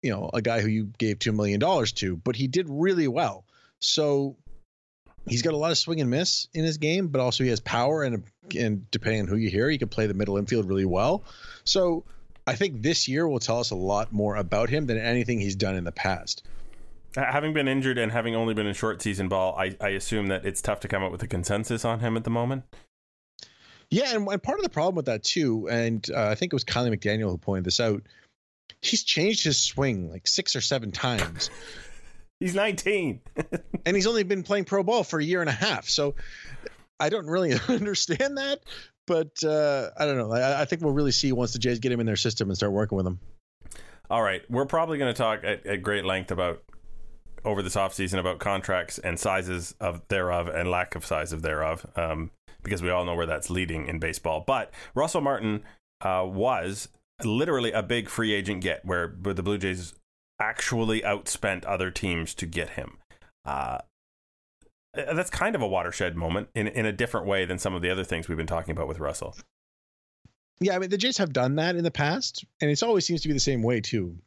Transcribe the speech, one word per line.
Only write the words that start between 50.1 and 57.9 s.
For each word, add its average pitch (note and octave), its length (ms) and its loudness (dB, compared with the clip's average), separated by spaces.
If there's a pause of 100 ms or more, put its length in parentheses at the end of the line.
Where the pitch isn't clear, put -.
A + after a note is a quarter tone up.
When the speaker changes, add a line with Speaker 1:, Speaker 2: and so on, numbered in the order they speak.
Speaker 2:
and E2+ 220 0
lack F2+ 240 0
of E2 120 -8
size D#2 260 -2
of D#2 80 -6
thereof, D#2 460 -2 (100)
um, E2 340 -2 (320)
because G2 200 -4
we F2+ 80 0
all F2+ 140 0
know F2 100 -2
where E2+ 120 -2
that's D#2 220 -4
leading F2 380 -2
in D#2+ 120 -4
baseball. D#2 480 -2
But B2+ 260 0 (220)
Russell D#3+ 280 2
Martin, A2 400 0 (400)
uh, F#2 220 2
was G2 640 -2 (360)
literally A#2+ 480 2
a G#2+ 100 0
big A2+ 260 -2